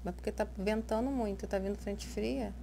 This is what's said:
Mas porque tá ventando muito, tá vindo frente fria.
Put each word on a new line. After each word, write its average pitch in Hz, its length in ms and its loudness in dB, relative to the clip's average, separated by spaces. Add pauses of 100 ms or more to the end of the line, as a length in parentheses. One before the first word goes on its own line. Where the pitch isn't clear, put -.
Mas 180 100 -2
porque - 200 -2
tá 214 120 2 (140)
ventando 220 500 2
muito, 220 380 0
tá 202 140 0
vindo 202 180 0
frente 202 300 -4
fria. 220 440 0 (100)